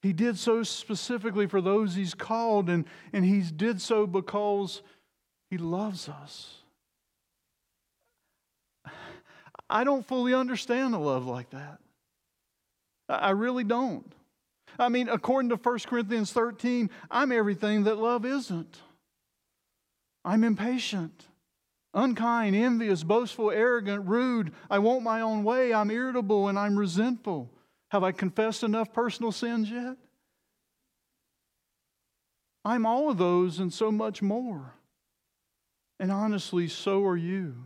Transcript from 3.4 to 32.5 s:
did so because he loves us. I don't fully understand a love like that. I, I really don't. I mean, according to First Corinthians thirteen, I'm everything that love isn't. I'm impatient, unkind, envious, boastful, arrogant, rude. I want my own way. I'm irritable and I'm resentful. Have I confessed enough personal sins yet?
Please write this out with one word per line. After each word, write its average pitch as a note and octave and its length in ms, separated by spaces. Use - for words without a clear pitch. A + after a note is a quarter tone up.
did F3+ 380
so G#3+ 280
because G3+ 760
he F#3 60
loves F3 520
us. C#3+ 460
I A3 140
don't C4+ 240
fully B3+ 260
understand B3 600
a - 20
love C3+ 300
like B2 240
that. D3 280
I, C3 80
I - 160
really A#3+ 320
don't. A#3 480
I B3 100
mean, A#3+ 200
according B3 400
to A#3 80
First A#3+ 300
Corinthians A3+ 440
thirteen, A#3+ 580
I'm C4 200
everything G#3 520
that G#3+ 160
love A3+ 260
isn't. A3+ 540
I'm G#3+ 200
impatient, G#3+ 840
unkind, A3+ 640
envious, A3 480
boastful, G#3+ 480
arrogant, G#3 560
rude. A3+ 460
I G3+ 100
want A#3 240
my A3+ 180
own A3 220
way. A#3+ 300
I'm G#3+ 180
irritable A3 560
and G3+ 100
I'm G3+ 220
resentful. G3 720
Have G3 120
I F#3 80
confessed A3 520
enough A3 300
personal A#3 380
sins A3+ 400
yet? B3 260